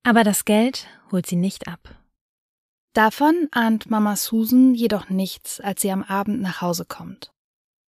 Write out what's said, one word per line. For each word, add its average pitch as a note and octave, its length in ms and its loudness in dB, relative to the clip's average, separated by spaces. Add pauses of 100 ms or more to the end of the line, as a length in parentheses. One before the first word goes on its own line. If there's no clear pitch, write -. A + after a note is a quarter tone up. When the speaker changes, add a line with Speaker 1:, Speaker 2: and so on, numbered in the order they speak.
Speaker 1:
Aber A#3 220 4
das G3+ 200 0
Geld A3 420 0 (240)
holt F3+ 140 -2
sie - 120 -4
nicht F#3 320 -4
ab. - 260 -18 (1000)
Speaker 2:
Davon C#4+ 580 2
ahnt A3+ 380 0
Mama G#3 260 0
Susan B3 580 4
jedoch A3+ 360 -2
nichts, - 520 -6
als G3 200 -6
sie G3 100 -2
am F#3+ 120 -4
Abend G3+ 380 -4
nach F#3 200 -6
Hause F3 240 -4
kommt. - 460 -18 (560)